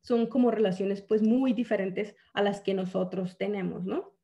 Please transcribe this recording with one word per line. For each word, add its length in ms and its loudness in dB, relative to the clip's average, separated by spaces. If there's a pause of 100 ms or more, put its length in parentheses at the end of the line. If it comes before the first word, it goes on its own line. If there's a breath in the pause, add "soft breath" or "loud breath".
Son 260 0
como 240 2
relaciones, 520 0
pues, 200 2
muy 300 4
diferentes 640 -2 (160 soft breath)
a 100 0
las 200 0
que 100 -2
nosotros 640 -4
tenemos, 480 -4
¿no? 400 -6